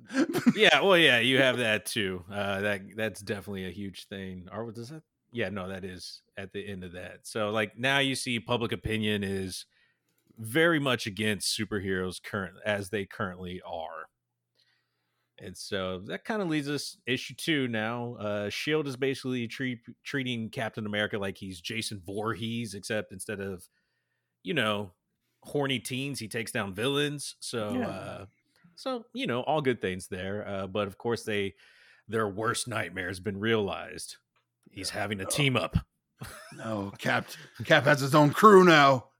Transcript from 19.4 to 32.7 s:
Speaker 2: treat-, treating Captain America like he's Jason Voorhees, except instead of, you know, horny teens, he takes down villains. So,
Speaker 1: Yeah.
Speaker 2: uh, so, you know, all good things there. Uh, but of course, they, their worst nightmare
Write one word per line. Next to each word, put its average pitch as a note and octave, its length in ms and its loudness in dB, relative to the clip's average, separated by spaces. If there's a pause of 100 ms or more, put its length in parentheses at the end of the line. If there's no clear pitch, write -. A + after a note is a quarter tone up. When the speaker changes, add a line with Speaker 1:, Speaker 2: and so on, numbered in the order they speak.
Speaker 2:
treat-, B2 380 -6 (180)
treating B2 460 -4
Captain A2 380 -6
America G#2 320 0
like G2 180 -4
he's F#2+ 240 -12
Jason A2 400 -6
Voorhees, G#2+ 720 -4
except G#2 400 -4
instead G2 280 -8
of, G2 280 -8 (720)
you G3 120 -4
know, G#2 380 0 (500)
horny C#3 360 -2
teens, C3 420 -6
he A2 80 -6
takes A2+ 240 -6
down G2+ 200 -2
villains. C#3 680 -2
So, G#2+ 340 -4
Speaker 1:
Yeah. A#3 140 -2
Speaker 2:
uh, F#2+ 380 -10 (500)
so, B3 360 -6
you B3 140 -6
know, B2 160 0
all D3 180 0
good B2+ 220 0
things F#2 260 -4
there. F#2+ 400 -6
Uh, G2 200 -4
but G2+ 200 -2
of F#2+ 80 -12
course, A#2 280 -4
they, G2+ 300 -2 (540)
their A2 180 0
worst A2 400 -2
nightmare F#2 420 -4